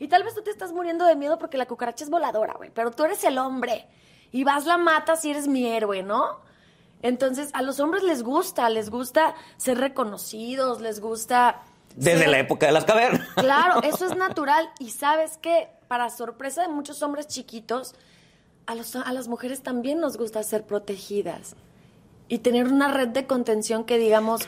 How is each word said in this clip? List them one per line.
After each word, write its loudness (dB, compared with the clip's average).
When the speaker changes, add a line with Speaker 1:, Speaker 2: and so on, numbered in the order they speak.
Speaker 1:
Y, -8
y -10
tal 4
vez -8
tú -8
te -6
estás -10
muriendo -2
de 8
miedo 0
porque -8
la -2
cucaracha -8
es -12
voladora, 0
güey, -18
pero -4
tú 0
eres -2
el 2
hombre. -4
Y -2
vas, 2
la 4
matas 2
y -2
eres -4
mi 0
héroe, -2
¿no? -2
Entonces, -2
a -4
los -4
hombres 0
les 0
gusta, 0
les -2
gusta 0
ser 0
reconocidos, -4
les -6
gusta 2
Speaker 2:
Desde 4
Speaker 1:
ser 6
Speaker 2:
la 6
época 2
de 6
las 4
cavernas. 4
Speaker 1:
Claro, 4
Speaker 2:
<laughs> -
Speaker 1:
eso -2
es -4
natural. 0
Y -14
¿sabes 0
qué? 0
Para -2
sorpresa -8
de -2
muchos -8
hombres -4
chiquitos, -8
a -8
los, -12
a -6
las -6
mujeres -8
también -4
nos -2
gusta -4
ser -4
protegidas. -6
Y -2
tener 2
una 4
red 2
de -2
contención 0
que 2
digamos, 4